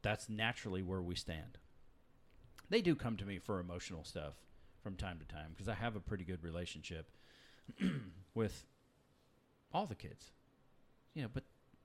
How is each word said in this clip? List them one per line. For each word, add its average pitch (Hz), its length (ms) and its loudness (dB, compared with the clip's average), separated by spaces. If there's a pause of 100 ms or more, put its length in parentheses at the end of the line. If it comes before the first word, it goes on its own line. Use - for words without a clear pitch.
that's 107 260 2
naturally 107 540 2
where 92 200 2
we 87 120 0
stand. - 440 -4 (1120)
They 226 140 8
do 175 120 10
come 117 240 4
to 101 60 -2
me 98 140 -2
for 98 220 2
emotional 87 440 -4
stuff 76 300 -4 (480)
from 95 140 -4
time 90 220 -2
to 76 60 -10
time 78 320 -8
'cause 92 120 -2
I 110 60 2
have 107 220 0
a 101 40 -2
pretty 92 240 -2
good 87 200 -2
relationship 82 680 -4 (680)
<clears throat> 110 540 0
with 110 300 2 (1080)
all 196 140 2
the 120 80 -4
kids. - 380 -10 (840)
You 156 80 -2
know, 117 100 0
but 131 120 -2 (400)